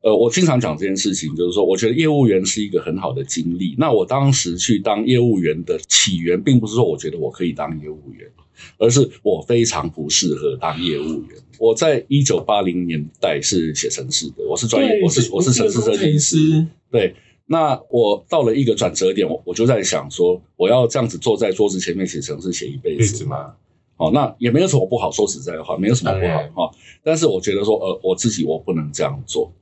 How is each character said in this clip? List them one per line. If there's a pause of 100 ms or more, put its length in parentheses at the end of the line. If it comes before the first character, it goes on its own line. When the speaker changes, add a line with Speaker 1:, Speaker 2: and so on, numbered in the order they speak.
Speaker 1:
呃，
我
经
常
讲
这
件
事
情，
就
是
说
我
觉
得
业
务
员
是
一
个
很
好
的
经
历。
那
我
当
时
去
当
业
务
员
的
起
源，
并
不
是
说
我
觉
得
我
可
以
当
业
务 (160)
员， (520)
而
是 (160)
我
非
常
不
适
合
当
业
务 (220)
员。 (220)
我
在
一
九
八
零
年 (140)
代
是
写
程
式
的，
我
是
专
业，
Speaker 2:
对，
Speaker 1:
我
是，
我
是
程
式
设
计
师。
Speaker 2:
我
是
工
程
师。 (240)
Speaker 1:
对。 (380)
那
我
到
了
一
个
转
折
点，
我，
我
就
在
想
说， (140)
我
要
这
样
子
坐
在
桌
子
前
面
写
程
式
写
一
辈
子
吗？
Speaker 2:
辈
子
吗？ (420)
Speaker 1:
哦，
那
也
没
有
什
么
不
好，
说
实
在
的
话，
没
有
什
么
不
好，
Speaker 2:
当
然。
Speaker 1:
哈。 (320)
但
是
我
觉
得
说，
呃，
我
自
己
我
不
能
这
样
做